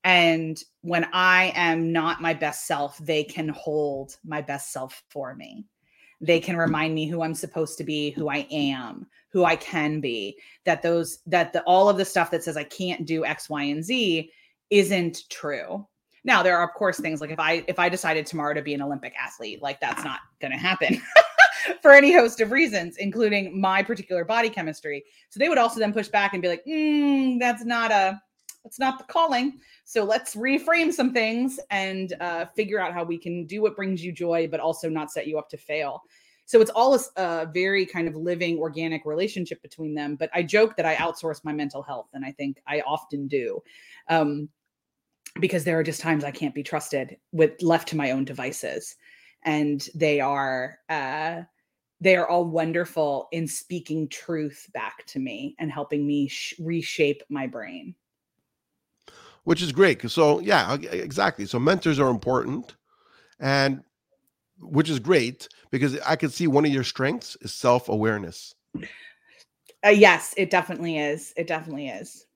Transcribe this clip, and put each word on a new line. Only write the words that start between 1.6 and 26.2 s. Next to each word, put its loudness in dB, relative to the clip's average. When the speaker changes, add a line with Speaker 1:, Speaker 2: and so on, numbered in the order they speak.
Speaker 1:
not -2
my 0
best -4
self, -4
they -2
can -6
hold -4
my -6
best -8
self -12
for -10
me. -18
They 4
can -4
remind 0
me -2
who -4
I'm -2
supposed -6
to -10
be, -4
who -4
I -4
am, -4
who 2
I 4
can -2
be, -6
that 2
those, 0
that 0
the, 0
all 6
of 4
the 0
stuff 0
that -2
says -6
I -6
can't -6
do -2
X, -6
Y, -4
and -4
Z -2
isn't 2
true. -8
Now, 6
there 6
are, 4
of -2
course, 0
things -4
like -10
if -8
I, 0
if -4
I 4
decided -2
tomorrow -4
to -2
be -6
an -4
Olympic -8
athlete, -12
like, -8
that's -4
not -8
gonna -6
happen 0
<laughs> 4
for 12
any 12
host 6
of 0
reasons, 0
including -2
my 2
particular -4
body 2
chemistry. -8
So -16
they 2
would 4
also 2
then 0
push -4
back 0